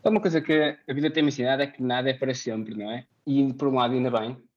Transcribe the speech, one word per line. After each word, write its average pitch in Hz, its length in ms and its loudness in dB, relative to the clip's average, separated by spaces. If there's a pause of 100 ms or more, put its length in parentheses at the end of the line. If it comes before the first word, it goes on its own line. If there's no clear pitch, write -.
Então, - 120 2
uma 214 80 2
coisa 165 180 2
que 156 140 0 (340)
a 139 60 -6
vida 143 180 0
tem 160 120 0
me 147 80 4
ensinado 131 320 0
é 139 40 0
que 139 160 -10
nada 127 280 0
é - 20 0
para 131 220 -2
sempre, 110 400 -6
não 104 160 -8
é? 127 160 -10 (200)
E, 139 280 4
por 139 140 -2
um 131 80 2
lado, 123 180 2
ainda 127 160 0
bem. 117 260 -2 (200)